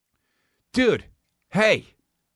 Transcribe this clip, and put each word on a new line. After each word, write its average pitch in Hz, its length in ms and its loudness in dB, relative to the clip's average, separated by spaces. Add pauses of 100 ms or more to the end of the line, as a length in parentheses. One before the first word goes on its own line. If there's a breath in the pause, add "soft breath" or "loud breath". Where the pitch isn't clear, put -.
(720)
dude, 220 320 0 (460)
hey, 202 360 0 (500)